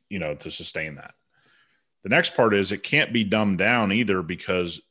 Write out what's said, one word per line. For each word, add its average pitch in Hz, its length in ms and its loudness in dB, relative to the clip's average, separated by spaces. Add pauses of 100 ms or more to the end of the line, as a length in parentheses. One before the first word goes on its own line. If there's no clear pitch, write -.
(100)
you 101 80 -6
know, 76 160 -4
to - 160 -12
sustain 78 460 -8
that. - 180 -20 (880)
The 92 80 -8
next - 260 0
part 113 180 6
is 98 180 2
it 95 100 -6
can't - 300 0
be 117 120 2
dumbed 101 340 2
down 107 320 2
either, 101 320 2
because 87 580 -4 (100)